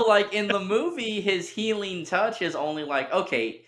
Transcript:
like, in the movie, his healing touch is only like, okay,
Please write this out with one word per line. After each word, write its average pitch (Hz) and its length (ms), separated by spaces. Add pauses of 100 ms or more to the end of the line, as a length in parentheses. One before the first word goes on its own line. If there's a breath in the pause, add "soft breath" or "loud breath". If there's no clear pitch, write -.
like, 202 260
in 208 140
the 202 120
movie, 220 600
his 185 280
healing 202 560
touch 208 380
is 165 120
only 151 280
like, 139 280
okay, 123 560